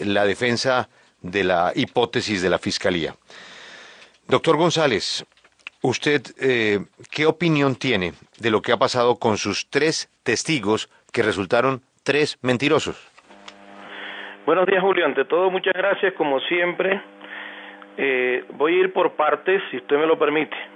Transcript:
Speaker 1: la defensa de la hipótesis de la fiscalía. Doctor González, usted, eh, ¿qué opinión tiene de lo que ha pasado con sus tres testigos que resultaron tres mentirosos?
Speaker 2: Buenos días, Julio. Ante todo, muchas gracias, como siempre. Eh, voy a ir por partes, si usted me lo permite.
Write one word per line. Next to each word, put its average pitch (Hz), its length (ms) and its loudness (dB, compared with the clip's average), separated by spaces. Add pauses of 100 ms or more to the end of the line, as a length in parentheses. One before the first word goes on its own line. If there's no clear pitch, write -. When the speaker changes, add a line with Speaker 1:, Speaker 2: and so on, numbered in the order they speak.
Speaker 1:
la 101 200 2
defensa 120 640 0 (320)
de 92 220 -2
la 90 320 2
hipótesis 117 680 -2
de 92 60 2
la 87 100 2
fiscalía. 87 560 -2 (1120)
Doctor 147 280 4
González, 151 680 0 (560)
usted, 135 400 0 (180)
eh, 113 380 2 (320)
¿qué 151 160 0
opinión 156 480 2
tiene 95 380 -2 (260)
de 113 120 -2
lo 107 120 2
que - 80 -4
ha 117 60 4
pasado 120 420 2
con 110 180 2
sus - 320 -4
tres 147 400 -2 (140)
testigos 110 680 -2 (240)
que 117 120 0
resultaron 117 560 0 (240)
tres 143 380 0
mentirosos? 127 540 0 (1500)
Speaker 2:
Buenos 175 220 4
días, 190 140 2
Julio. 185 260 2
Ante 135 180 0
todo, 180 260 2
muchas 185 240 0
gracias, 190 400 0
como 139 280 0
siempre. 175 600 -2 (920)
Eh, 127 560 0
voy 151 220 0
a 185 100 4
ir 185 80 0
por 165 240 0
partes, 151 440 2 (120)
si 131 60 -6
usted - 180 0
me 156 100 2
lo 160 100 4
permite. 151 400 0 (200)